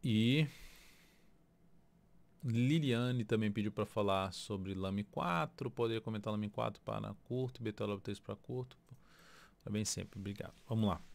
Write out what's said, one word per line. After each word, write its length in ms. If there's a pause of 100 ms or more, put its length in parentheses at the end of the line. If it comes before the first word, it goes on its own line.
E 420 (2000)
Liliane 800
também 260
pediu 200
pra 160
falar 440
sobre 440
Lame 300
quatro. 680
Poderia 300
comentar 300
Lame 200
quatro 320
para 400
curto 360
e 40
B 100
T 100
O 40
W 120
três 200
pra 160
curto. 420 (840)
Tá 80
bem 120
sempre, 360
obrigado. 340 (140)
Vamos 200
lá. 140 (140)